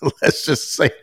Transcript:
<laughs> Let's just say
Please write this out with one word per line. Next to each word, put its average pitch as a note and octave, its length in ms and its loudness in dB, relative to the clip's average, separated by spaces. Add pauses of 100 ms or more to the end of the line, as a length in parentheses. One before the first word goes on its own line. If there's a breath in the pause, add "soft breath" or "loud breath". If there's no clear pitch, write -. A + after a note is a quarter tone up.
<laughs> - 220 -2
Let's - 200 2
just - 300 -2
say D3 160 2 (140)